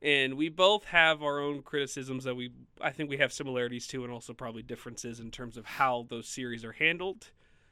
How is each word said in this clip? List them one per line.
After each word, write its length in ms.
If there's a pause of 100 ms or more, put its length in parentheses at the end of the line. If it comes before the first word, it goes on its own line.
And 320
we 140
both 360
have 380
our 160
own 240
criticisms 640
that 100
we, 160 (280)
I 120
think 180
we 80
have 160
similarities 540
to, 160
and 100
also 200
probably 280
differences 580
in 120
terms 260
of 80
how 420
those 200
series 360
are 100
handled. 580 (400)